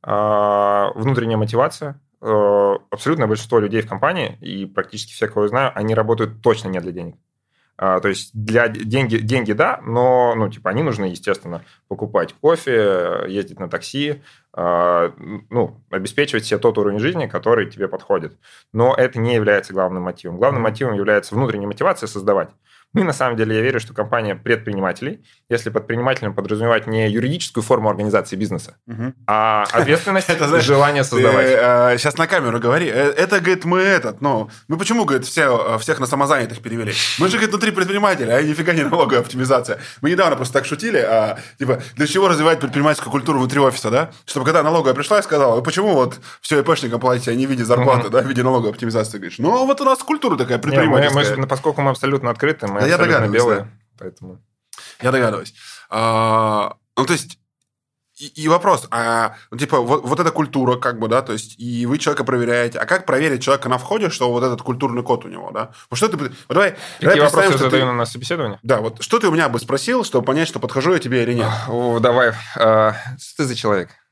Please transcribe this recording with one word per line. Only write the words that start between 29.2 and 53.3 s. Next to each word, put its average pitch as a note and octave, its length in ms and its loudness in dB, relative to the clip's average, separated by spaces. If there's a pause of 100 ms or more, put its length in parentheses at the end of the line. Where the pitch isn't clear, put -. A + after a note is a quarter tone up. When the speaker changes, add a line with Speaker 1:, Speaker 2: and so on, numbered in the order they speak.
Speaker 1:
а G#2+ 440 2
ответственность E3 560 0
Speaker 2:
<laughs> - 0 -
Это, D#3+ 200 0
знаешь, D#3+ 160 2
Speaker 1:
и - 20 0
желание C#3 380 4
Speaker 2:
ты, C3+ 60 -4
Speaker 1:
создавать. B2+ 380 4
Speaker 2:
э, B2 500 4
щас D3 200 -2
на E3 80 2
камеру B2+ 320 0
говори. C3 300 2
Э, C3+ 280 2
это, F#3+ 220 2
говорит, F3+ 260 0
мы F3+ 140 2
этот, E3+ 420 0
ну, A#2 300 -2 (160)
мы D#3+ 100 -4
почему, G#3 280 0
говорит, C3+ 200 0
все, A#2 520 0
э, - 20 -2
всех C3 220 -2
на B2+ 60 -2
самозанятых C#3 560 0
перевели? A2 300 -6 (280)
Мы F3+ 80 2
же, G3+ 80 0
говорит, G#3+ 140 0
внутри G3+ 200 0
предпринимателя, F#3 640 0
а C#3 80 4
нифига D#3 300 0
не D#3+ 100 2
налоговая C3+ 380 2
оптимизация. B2 580 0 (220)
Мы D3 100 0
недавно E3+ 240 2
просто B2 200 -6
так C3+ 120 2
шутили, F#3+ 320 -2
а, A2 400 2 (220)
типа, B2+ 200 0 (140)
для C#3+ 140 0
чего G3 180 2
развивать D#3+ 320 4
предпринимательскую C#3+ 540 0
культуру C#3 260 0
внутри B2+ 220 0
офиса, B2+ 320 2
да? D#3+ 180 0 (160)
Чтобы C3+ 200 -6
когда D#3+ 180 4
налоговая D3+ 300 2
пришла E3+ 260 0
и - 20 -8
сказала: C#3 320 2
«Вы A#2+ 80 0
почему F3+ 320 0
вот C3 240 0 (220)
всё D3+ 180 0
И C3+ 60 2
Пшникам B2+ 340 0
платите, B2+ 320 0
а A#2 60 0
не C3+ 100 0
в C3+ 40 -4
виде B2 140 -2
зарплаты, A#2+ 440 4
Speaker 1:
Мгм. - 20 -4
Speaker 2:
да, A#2+ 120 4
в - 40 -4
виде B2 160 -2
налогоой A#2+ 300 2
оптимизации?» A2 400 -4
Ты G#2 60 -12
говоришь: F2+ 200 -14
«Ну, A3+ 260 2
вот C#4 160 0
у C#4+ 40 -4
нас C4 180 2
культура C4 340 0
такая B2+ 220 0
Speaker 1:
Не, - 60 -6
мы, D3 60 0
мы - 100 0
Speaker 2:
предпринимательская». C#3+ 560 4
Speaker 1:
ж, - 20 -4
ну, C3 80 -2
поскольку C#3 360 -2
мы C#3 100 2
абсолютно C3 380 -2
открыты, C#3+ 360 -2
мы G2+ 140 -2
Speaker 2:
Да G#2+ 60 2
я E3 80 4
Speaker 1:
абсолютно E3 260 2
Speaker 2:
догадываюсь, G#2 120 0 (120)